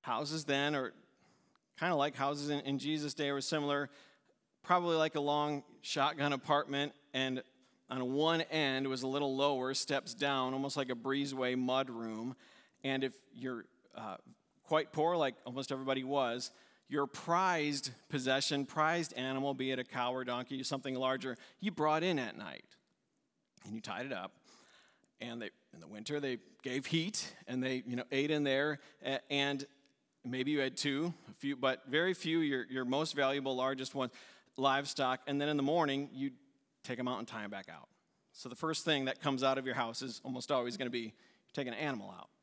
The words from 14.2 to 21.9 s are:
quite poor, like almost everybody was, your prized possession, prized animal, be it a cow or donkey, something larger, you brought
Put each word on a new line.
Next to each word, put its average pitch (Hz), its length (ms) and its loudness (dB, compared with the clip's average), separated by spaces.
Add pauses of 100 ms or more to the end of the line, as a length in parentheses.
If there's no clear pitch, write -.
quite 156 280 2
poor, 160 240 2
like 135 200 2 (100)
almost 127 260 -4
everybody 131 320 0
was, 127 460 0 (360)
your 143 200 0
prized 160 840 2 (200)
possession, 135 560 2
prized 160 480 2
animal, 135 400 -2
be 131 160 -2
it 131 80 0
a 127 60 -2
cow 123 280 -2
or 127 100 -2
donkey, 127 420 -4
something 135 300 -2
larger, 131 440 0 (220)
you 202 100 0
brought 156 320 4